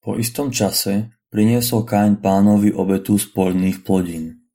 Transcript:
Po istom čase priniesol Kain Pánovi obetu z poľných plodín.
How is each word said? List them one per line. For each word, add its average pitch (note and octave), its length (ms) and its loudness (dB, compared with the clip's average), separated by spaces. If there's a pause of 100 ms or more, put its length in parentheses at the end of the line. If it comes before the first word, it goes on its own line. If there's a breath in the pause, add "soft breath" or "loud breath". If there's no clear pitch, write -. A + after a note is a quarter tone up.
Po G#2+ 160 -6
istom B2+ 320 -4
čase G2+ 640 -2 (160)
priniesol A2+ 560 0
Kain G#2 320 2
Pánovi G2+ 560 2
obetu G2 400 0
z G2 160 0
poľných F#2 560 -2
plodín. E2+ 560 -4 (100)